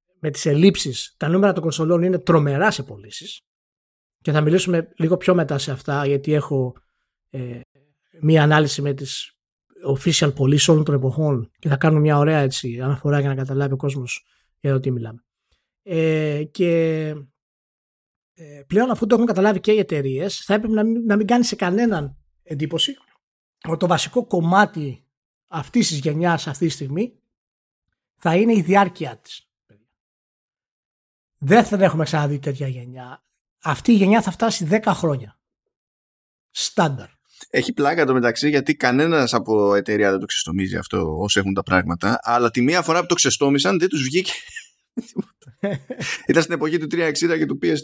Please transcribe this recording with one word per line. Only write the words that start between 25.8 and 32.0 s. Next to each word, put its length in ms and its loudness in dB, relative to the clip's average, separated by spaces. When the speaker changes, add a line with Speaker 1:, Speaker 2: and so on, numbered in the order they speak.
Speaker 1:
της 100 -4
γενιάς 500 -2
αυτή 180 -4
τη 60 0
στιγμή 480 -6
θα 200 -2
είναι 180 4
η 80 4
διάρκεια 560 0
της. 320 -20
Δεν 280 4
θα 180 2
έχουμε 200 2